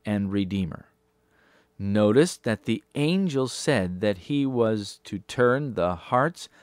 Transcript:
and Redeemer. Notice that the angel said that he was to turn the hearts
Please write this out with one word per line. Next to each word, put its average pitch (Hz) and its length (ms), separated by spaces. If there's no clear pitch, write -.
and 101 260
Redeemer. 95 560
Notice 107 600
that 110 260
the 113 180
angel 151 500
said 92 540
that 104 180
he 143 260
was 110 600
to 98 160
turn 123 540
the 90 200
hearts 127 540